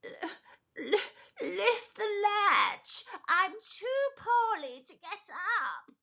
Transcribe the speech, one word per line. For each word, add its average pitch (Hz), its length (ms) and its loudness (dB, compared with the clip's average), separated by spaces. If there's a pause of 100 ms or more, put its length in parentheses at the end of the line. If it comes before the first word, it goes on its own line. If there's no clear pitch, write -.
L-, - 260 -8 (480)
l-, 302 320 0 (320)
lift 415 540 0
the 427 140 -2 (120)
latch. 403 800 4 (240)
I'm 370 240 4
too 494 500 -4 (140)
poorly 415 720 0
to - 80 -10
get 339 360 -10
up. 294 720 -4